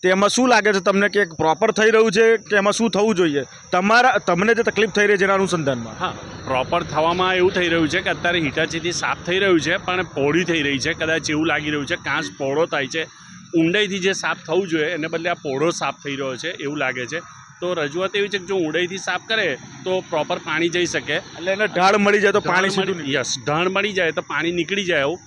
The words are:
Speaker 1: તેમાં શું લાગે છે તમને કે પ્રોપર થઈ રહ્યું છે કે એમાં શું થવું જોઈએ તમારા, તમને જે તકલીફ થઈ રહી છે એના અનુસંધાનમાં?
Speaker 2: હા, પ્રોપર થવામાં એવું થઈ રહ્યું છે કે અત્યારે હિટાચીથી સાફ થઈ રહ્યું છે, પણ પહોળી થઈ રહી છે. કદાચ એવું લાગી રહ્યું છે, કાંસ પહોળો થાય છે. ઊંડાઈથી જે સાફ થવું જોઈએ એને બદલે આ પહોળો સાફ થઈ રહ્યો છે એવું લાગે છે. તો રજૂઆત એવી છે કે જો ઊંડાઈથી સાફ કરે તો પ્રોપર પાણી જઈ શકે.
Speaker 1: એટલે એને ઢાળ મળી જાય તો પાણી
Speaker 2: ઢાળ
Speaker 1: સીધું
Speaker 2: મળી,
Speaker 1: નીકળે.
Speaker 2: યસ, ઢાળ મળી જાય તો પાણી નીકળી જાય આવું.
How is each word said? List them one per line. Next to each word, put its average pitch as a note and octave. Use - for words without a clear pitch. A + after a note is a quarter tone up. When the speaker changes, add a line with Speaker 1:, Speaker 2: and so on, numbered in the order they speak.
Speaker 1:
તેમાં F#3+
શું B3
લાગે G#3+
છે G3
તમને G3
કે G3+
પ્રોપર F#3
થઈ G#3+
રહ્યું A3
છે A3+
કે G#3+
એમાં G3+
શું A3+
થવું G#3
જોઈએ D3+
તમારા, G#3+
તમને G3
જે A3+
તકલીફ G#3+
થઈ G#3
રહી G3+
છે F3+
એના G3
અનુસંધાનમાં? C#3
Speaker 2:
હા, F3
પ્રોપર C3
થવામાં F3
એવું F#3
થઈ F3+
રહ્યું E3
છે F3+
કે F#3
અત્યારે F3
હિટાચીથી D#3+
સાફ C#3+
થઈ F3+
રહ્યું F#3+
છે, D#3
પણ F#3
પહોળી D#3
થઈ E3
રહી C#3
છે. D#3
કદાચ D#3+
એવું D#3
લાગી D3+
રહ્યું D3
છે, E3+
કાંસ D3+
પહોળો C#3+
થાય C#3
છે. D#3
ઊંડાઈથી F#3+
જે F#3
સાફ E3+
થવું F3+
જોઈએ D#3+
એને D#3+
બદલે E3
આ F3
પહોળો D3+
સાફ E3
થઈ C#3+
રહ્યો C3+
છે D#3
એવું D3
લાગે B2+
છે. D#3
તો F3+
રજૂઆત E3+
એવી G3+
છે G3+
કે F3+
જો F#3+
ઊંડાઈથી F3
સાફ F3+
કરે F#3+
તો F#3
પ્રોપર E3
પાણી E3
જઈ F3
શકે. D3
Speaker 1:
એટલે F3+
એને G3+
ઢાળ F#3+
મળી G3+
જાય G3+
તો G3+
પાણી F3
Speaker 2:
ઢાળ F#3+
Speaker 1:
સીધું G3
Speaker 2:
મળી, D#3+
Speaker 1:
નીકળે. C3+
Speaker 2:
યસ, -
ઢાળ E3
મળી G3
જાય F3+
તો E3
પાણી D#3
નીકળી F3
જાય E3+
આવું. D#3